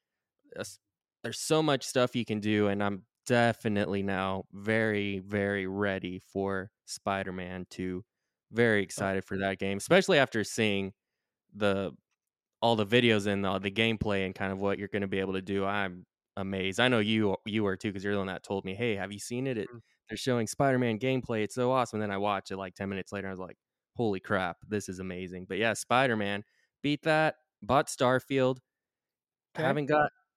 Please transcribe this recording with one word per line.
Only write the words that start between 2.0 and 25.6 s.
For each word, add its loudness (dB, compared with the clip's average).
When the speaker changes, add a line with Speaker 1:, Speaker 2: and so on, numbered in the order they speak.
Speaker 1:
you 0
can -2
do, 4
and 0
I'm -2
definitely 2
now -2
very, 0
very -2
ready -4
for -4
Spider-Man -4
two. -6
Very 4
Speaker 2:
Oh. 0
Speaker 1:
excited -2
for -6
that -2
game, -2
especially 4
after 2
seeing 0
the, 0
all 4
the 2
videos 4
and 2
all 0
the -4
gameplay 0
and -6
kind -4
of -4
what 0
you're -8
gonna -2
be -2
able -2
to -4
do. -2
I'm -4
amazed. -2
I 6
know 4
you, 2
you 0
were 0
too, -4
'cause -8
you're -2
the 0
one -4
that -8
told -4
me, -6
"Hey, -2
have -6
you -10
seen -6
it? -4
It, -6
Speaker 2:
Mm. -18
Speaker 1:
they're -8
showing 0
Spider-Man 2
gameplay. 0
It's -6
so 2
awesome." 0
And 0
then -2
I -2
watched -2
it, -4
like, -10
ten -4
minutes -6
later, -6
and -8
I -8
was -10
like, -14
"Holy 0
crap, -2
this -4
is -8
amazing." -8
But -4
yeah, 2